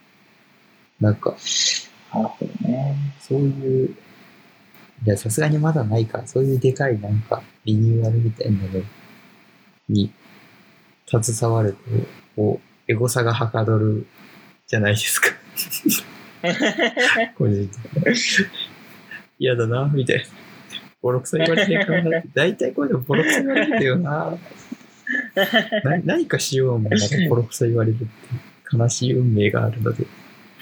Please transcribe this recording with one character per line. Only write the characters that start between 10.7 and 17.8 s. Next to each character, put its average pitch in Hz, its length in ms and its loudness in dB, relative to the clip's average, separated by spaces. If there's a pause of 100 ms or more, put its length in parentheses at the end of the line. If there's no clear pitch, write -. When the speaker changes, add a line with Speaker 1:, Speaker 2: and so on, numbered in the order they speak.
Speaker 1:
携 113 480 0
わ 113 80 2
る 101 100 0
と、 98 60 -14 (580)
こ 104 240 0 (280)
う、 120 40 2
エ - 20 2
ゴ 120 140 0
サ 123 160 0
が 117 80 2
は 113 160 0
か 113 160 0
ど 110 140 2
る 107 280 0 (600)
じ 117 100 -2
ゃ 107 40 2
な 104 100 4
い - 20 4
で 107 60 2
す - 220 -2
か。 - 100 4 (1120)
Speaker 2:
<laughs> 226 960 0
Speaker 1:
個 123 120 2
人 101 200 0
的 - 380 -4